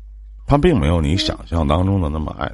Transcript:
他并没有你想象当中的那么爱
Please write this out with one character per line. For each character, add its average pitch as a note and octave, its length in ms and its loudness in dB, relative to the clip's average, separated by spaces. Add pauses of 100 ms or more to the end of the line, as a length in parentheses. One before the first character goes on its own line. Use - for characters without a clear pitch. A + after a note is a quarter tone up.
(460)
他 C#3+ 120 4
并 D3 200 4
没 D2 100 2
有 E2+ 120 4
你 D2+ 160 2
想 - 320 -4
象 E2 180 0
当 E2 200 2
中 G2 160 2
的 D2+ 80 0
那 D#2 100 -4
么 F2+ 180 -4
爱 - 160 -4